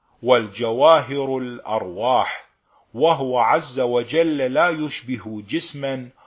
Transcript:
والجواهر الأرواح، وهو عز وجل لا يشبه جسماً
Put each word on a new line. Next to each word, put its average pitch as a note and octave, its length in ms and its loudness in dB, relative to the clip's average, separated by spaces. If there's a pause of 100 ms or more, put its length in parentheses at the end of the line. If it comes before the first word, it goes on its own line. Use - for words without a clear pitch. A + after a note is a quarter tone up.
(220)
والجواهر B2+ 1160 2
الأرواح، A2 1120 -2 (460)
وهو C3+ 440 0
عز C3 420 0
وجل B2+ 560 0
لا C#3 320 2
يشبه A#2+ 800 -8
جسماً C3+ 600 -6 (180)